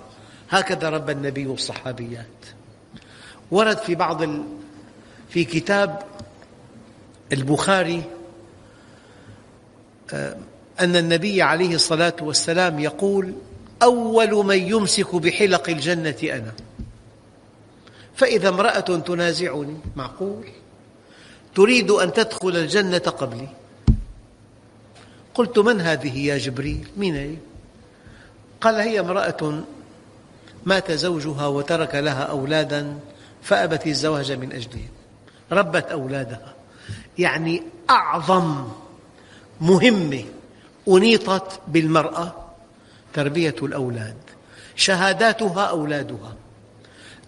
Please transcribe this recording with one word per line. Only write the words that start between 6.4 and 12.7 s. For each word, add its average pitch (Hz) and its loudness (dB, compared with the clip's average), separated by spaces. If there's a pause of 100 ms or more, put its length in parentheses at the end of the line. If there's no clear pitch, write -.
البخاري، 165 0 (2000)
آه، - -8 (420)
أن 180 2
النبي 170 2
عليه 165 2
الصلاة 165 2
والسلام 165 0